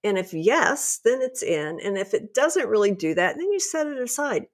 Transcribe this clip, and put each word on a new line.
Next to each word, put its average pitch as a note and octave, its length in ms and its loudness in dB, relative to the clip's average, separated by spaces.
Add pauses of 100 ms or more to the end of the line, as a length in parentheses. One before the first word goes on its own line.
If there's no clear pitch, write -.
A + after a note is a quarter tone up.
And G3+ 140 0
if F#3 160 -4
yes, G#3 680 2
then C4 180 4
it's B3+ 220 -4
in. D#3 360 -2
And G3 180 -4
if G3 160 -4
it - 200 -4
doesn't D4+ 340 2
really G#3 240 4
do E3 240 -2
that, F3 220 2
then F#4 140 -2
you G4 80 0
set D#4 280 -2
it C#4+ 120 -6
aside. B3 540 -4